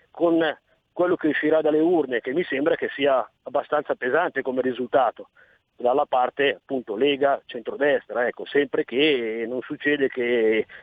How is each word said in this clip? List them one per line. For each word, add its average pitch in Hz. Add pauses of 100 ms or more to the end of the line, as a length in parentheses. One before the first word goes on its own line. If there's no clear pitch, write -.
(120)
con 165 (480)
quello 175
che 156
uscirà 151
dalle 156
urne, 151
che 127
mi 170
sembra 147
che -
sia 135 (160)
abbastanza 139
pesante 139
come 127
risultato, 123 (460)
dalla 131
parte 127
appunto 117
Lega, 139
centrodestra, 120
ecco, 101
sempre 143
che 117
non 123
succede 143
che 117 (180)